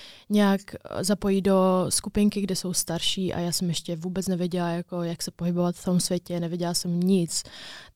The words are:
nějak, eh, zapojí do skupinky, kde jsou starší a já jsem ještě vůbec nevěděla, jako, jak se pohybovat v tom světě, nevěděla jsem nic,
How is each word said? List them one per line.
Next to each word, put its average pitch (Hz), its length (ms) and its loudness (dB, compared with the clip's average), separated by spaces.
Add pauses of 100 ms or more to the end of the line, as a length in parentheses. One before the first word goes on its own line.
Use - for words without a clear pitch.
(300)
nějak, 202 300 4 (140)
eh, - 300 -8
zapojí 196 380 2
do 185 460 4
skupinky, 208 520 0
kde 190 160 -2
jsou 180 160 -4
starší 170 640 -2
a - 60 -2
já 170 120 0
jsem 180 160 0
ještě 170 280 -4
vůbec 180 320 -4
nevěděla, 175 420 0
jako, 170 320 -4
jak 170 200 -4
se - 80 -6
pohybovat 175 460 0
v - 80 -18
tom 180 160 4
světě, 175 400 -2
nevěděla 170 340 -2
jsem 175 260 -2
nic, 180 420 2 (540)